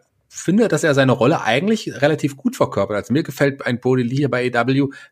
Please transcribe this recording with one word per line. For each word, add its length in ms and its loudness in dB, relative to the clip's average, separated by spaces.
finde, 360 0
dass 160 0
er 100 2
seine 160 4
Rolle 320 2
eigentlich 600 -2
relativ 340 0
gut 180 -4
verkörpert. 420 -2
Also 160 -4
mir 120 0
gefällt 420 -2
ein 140 -2
Brody 240 2
Lee 120 -4
hier 140 0
bei 80 0
A 40 0
E 100 -2
W 360 2